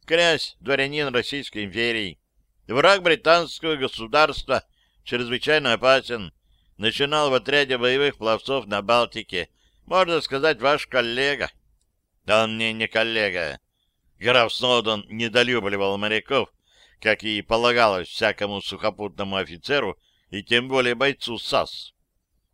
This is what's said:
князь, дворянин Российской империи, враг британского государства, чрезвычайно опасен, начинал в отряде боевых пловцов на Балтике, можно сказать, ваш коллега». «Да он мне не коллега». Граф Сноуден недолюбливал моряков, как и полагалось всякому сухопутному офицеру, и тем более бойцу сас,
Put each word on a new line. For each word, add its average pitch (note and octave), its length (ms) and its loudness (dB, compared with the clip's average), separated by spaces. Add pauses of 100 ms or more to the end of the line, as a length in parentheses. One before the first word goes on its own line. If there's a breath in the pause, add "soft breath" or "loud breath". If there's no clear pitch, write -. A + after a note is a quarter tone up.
князь, E3 540 0
дворянин C#3 480 -2
Российской A#2+ 560 -4
империи, G#2+ 560 -4 (480)
враг F3 340 4
британского D#3+ 720 2
государства, C3 880 0 (380)
чрезвычайно B2 680 0
опасен, A#2 600 2 (440)
начинал C#3+ 540 0
в C3 40 2
отряде C3 420 0
боевых C3 420 0
пловцов A2 480 -2
на G2+ 160 -2
Балтике, A2 680 -2 (360)
можно E3+ 360 0
сказать, C#3 400 -2
ваш C#3 260 0
коллега». B2 640 0 (720)
«Да G#2+ 200 4
он A2 100 -4
мне A2+ 180 -2
не A2 140 -4
коллега». G2+ 720 -2 (600)
Граф A#2+ 340 2
Сноуден A2+ 560 0
недолюбливал G#2+ 920 0
моряков, G#2+ 500 -2 (520 soft breath)
как G#2+ 240 0
и G#2+ 180 -4
полагалось A2+ 680 2
всякому G2+ 520 -2
сухопутному G2 760 -6
офицеру, F#2 640 -4 (320)
и G2+ 120 -8
тем B2 260 0
более B2 260 2
бойцу A#2+ 440 -2
сас, - 560 -4 (600)